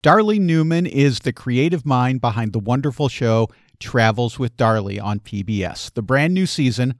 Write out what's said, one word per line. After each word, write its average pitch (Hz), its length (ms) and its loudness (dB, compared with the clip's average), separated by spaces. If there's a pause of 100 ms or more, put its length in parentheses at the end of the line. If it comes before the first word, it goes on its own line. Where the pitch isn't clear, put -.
Darlie 214 380 4
Newman 165 460 2
is 139 320 2
the 123 160 -4
creative 135 500 -2
mind 127 380 0
behind 113 320 -2
the 117 40 0
wonderful 131 520 -2
show 113 400 0 (300)
Travels 113 580 0
with 123 180 -4
Darlie 104 460 0
on 101 180 -4
P 101 220 -8
B 104 200 -2
S. - 280 -8
The 120 100 -6
brand 139 320 0
new 185 140 0
season, 123 540 0